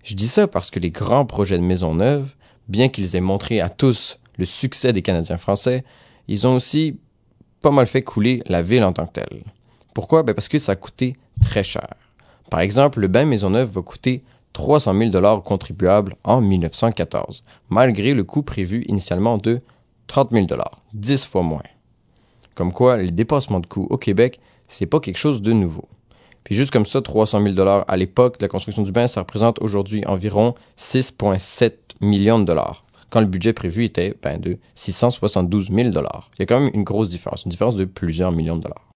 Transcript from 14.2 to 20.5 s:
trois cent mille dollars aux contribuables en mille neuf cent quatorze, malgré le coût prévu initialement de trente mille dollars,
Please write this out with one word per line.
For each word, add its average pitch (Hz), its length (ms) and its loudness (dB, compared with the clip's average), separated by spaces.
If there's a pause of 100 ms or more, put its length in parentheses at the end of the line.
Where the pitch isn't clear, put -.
trois - 260 2
cent 101 160 2
mille 110 160 2
dollars 98 280 4
aux 90 40 -6
contribuables 98 800 0
en 123 180 4
mille 98 200 2
neuf 82 140 -4
cent 113 180 0
quatorze, - 500 -6 (260)
malgré 117 460 2
le 110 80 2
coût 143 200 -4
prévu 101 440 -6
initialement 101 520 0
de 117 220 -2 (460)
trente 139 240 0
mille 107 160 2
dollars, - 360 -6 (120)